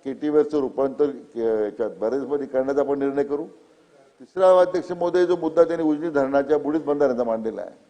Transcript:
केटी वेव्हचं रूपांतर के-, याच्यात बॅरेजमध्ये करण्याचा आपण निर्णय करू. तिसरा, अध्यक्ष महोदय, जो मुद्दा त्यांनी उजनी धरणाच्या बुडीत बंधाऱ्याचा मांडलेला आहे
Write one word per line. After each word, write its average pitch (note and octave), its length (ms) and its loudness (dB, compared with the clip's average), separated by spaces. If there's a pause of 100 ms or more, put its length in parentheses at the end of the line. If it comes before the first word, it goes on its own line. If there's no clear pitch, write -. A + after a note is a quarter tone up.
केटी C3+ 240 -6
वेव्हचं D3+ 300 2
रूपांतर C3+ 460 0
के-, A#2 580 -2
याच्यात G#2 360 -4
बॅरेजमध्ये C3+ 480 -4
करण्याचा C3+ 340 0
आपण C#3 180 -2
निर्णय C#3 240 -2
करू. C#3+ 200 -4 (760)
तिसरा, F#3 400 4
अध्यक्ष F3+ 320 0
महोदय, F3 340 0
जो F3 100 0
मुद्दा D#3+ 280 2
त्यांनी E3 200 0
उजनी D#3 260 -2
धरणाच्या C#3 480 0
बुडीत D3 240 -2
बंधाऱ्याचा C#3+ 420 0
मांडलेला A2+ 380 -4
आहे F2+ 100 -12 (180)